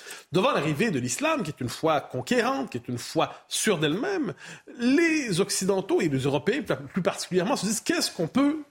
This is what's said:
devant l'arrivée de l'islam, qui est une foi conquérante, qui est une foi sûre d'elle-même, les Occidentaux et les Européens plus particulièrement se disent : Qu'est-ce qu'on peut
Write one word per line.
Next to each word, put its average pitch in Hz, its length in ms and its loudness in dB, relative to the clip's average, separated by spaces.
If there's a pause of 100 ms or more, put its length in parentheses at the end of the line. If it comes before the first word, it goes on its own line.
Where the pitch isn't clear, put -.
(320)
devant 196 200 4
l'arrivée 160 400 0
de 147 80 0
l'islam, 262 440 -2
qui 151 80 -6
est - 100 -10
une 120 80 -4
foi 156 320 0
conquérante, 240 720 -2
qui - 60 -6
est 120 100 -14
une 123 100 -4
foi - 360 -2 (140)
sûre - 300 0
d'elle-même, 190 560 0 (460)
les 269 600 2
Occidentaux 190 640 0
et 175 80 2
les 135 100 2
Européens 147 440 0
plus 143 400 -4
particulièrement 185 520 0
se - 120 -2
disent : 220 140 -2
Qu'est-ce 320 300 0
qu'on 165 160 -2
peut 285 440 2